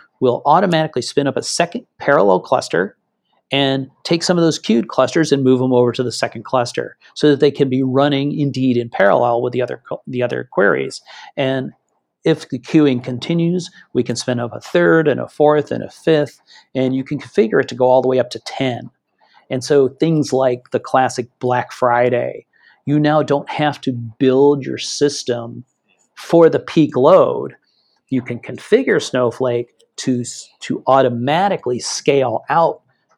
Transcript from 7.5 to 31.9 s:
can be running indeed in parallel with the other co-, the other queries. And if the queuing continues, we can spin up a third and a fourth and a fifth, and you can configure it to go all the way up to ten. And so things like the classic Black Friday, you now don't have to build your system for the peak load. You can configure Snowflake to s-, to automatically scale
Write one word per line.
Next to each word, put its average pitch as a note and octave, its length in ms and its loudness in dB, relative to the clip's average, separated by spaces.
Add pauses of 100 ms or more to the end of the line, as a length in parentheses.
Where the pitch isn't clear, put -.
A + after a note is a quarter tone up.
can C3+ 180 0
be C3 120 0
running C#3 560 0
indeed C3 380 0
in A#2 140 -4
parallel B2 500 2
with A#2+ 140 -4
the B2 80 -2
other - 260 -8
co-, - 180 -10
the B2 160 -4
other B2 280 -4
queries. C#3+ 500 0 (360)
And C3+ 340 -4 (540)
if - 240 0
the B2+ 100 -8
queuing C3+ 440 2
continues, E3+ 680 -2 (220)
we B2+ 100 -2
can B2 140 -4
spin A#2+ 240 -4
up A#2+ 120 -8
a - 80 -14
third E3 460 2
and B2 140 0
a A#2+ 80 -8
fourth D3+ 420 2
and B2 140 -6
a - 60 -14
fifth, D3+ 500 -2 (340)
and C3 200 0
you C3 100 -4
can C#3+ 160 -8
configure G#3 420 0
it - 60 -4
to B2 80 -10
go B2 100 2
all B2+ 160 4
the B2+ 60 0
way B2+ 100 0
up B2 120 -2
to A2+ 100 -12
ten. B2+ 500 -6 (580)
And C3 140 -6
so C#3 260 4
things D#3 440 0
like C3 400 -2
the A#2+ 80 -2
classic B2+ 480 -2 (100)
Black B2 320 -2
Friday, A#2+ 720 0 (440)
you D3 120 2
now D3+ 200 2
don't C#3+ 280 -2
have D3 320 -4
to C3+ 120 -4
build C3 720 2
your - 140 -8
system A#2+ 840 -4 (500)
for E3 340 4
the - 120 0
peak D3+ 360 0
load. C#3 600 4 (540)
You B2+ 120 -2
can A#2+ 160 -10
configure - 640 0
Snowflake A#2+ 680 -2 (240)
to B2+ 240 -2
s-, - 280 -12 (120)
to - 260 -8
automatically C3+ 960 0
scale C3 680 -2